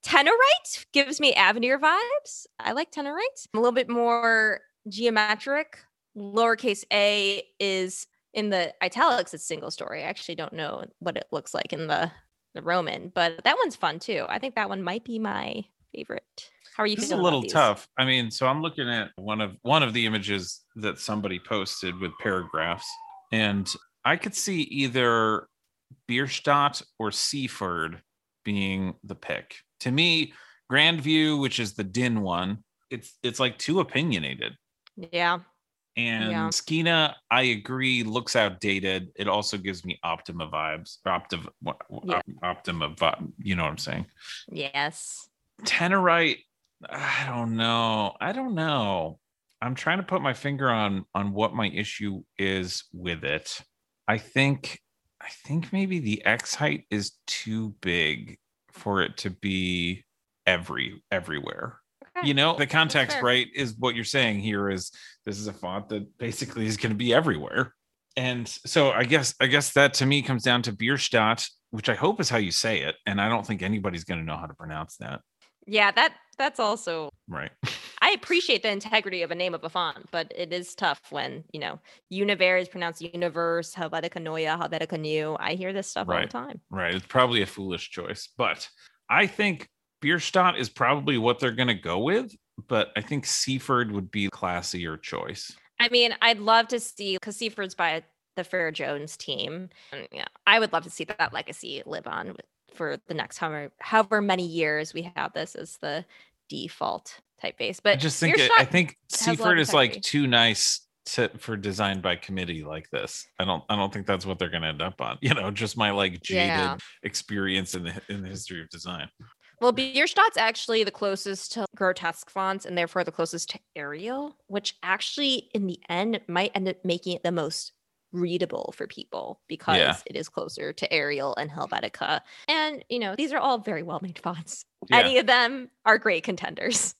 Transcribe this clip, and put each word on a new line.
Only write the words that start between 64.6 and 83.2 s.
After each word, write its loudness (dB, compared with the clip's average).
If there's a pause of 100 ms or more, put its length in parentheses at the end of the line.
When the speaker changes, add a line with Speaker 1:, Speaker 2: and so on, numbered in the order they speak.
Speaker 2:
is -4 (340)
this -6
is -8
a -8
font -8
that -6
basically -4
is -2
gonna -2
be 4
everywhere. 2 (420)
And -2
so 4
I 4
guess, 2
I 6
guess 4
that 8
to 4
me 4
comes -2
down 4
to -4
Bierstadt, 2 (240)
which -2
I 4
hope 2
is 0
how 2
you 2
say 0
it. -4 (100)
And 0
I 2
don't 0
think -4
anybody's -2
gonna -4
know -6
how -10
to -14
pronounce -10
that. -10 (460)
Speaker 1:
Yeah, 4
that, 4 (240)
that's -2
also -2 (180)
Speaker 2:
Right. -8 (100)
<laughs> -6
Speaker 1:
I 6
appreciate 2
the 0
integrity 0
of -4
a -4
name -2
of -8
a -6
font, -4
but -4
it -6
is -6
tough 0 (100)
when, -6
you -8
know, -6 (300)
Univers 2
is -12
pronounced -6
Universe, -2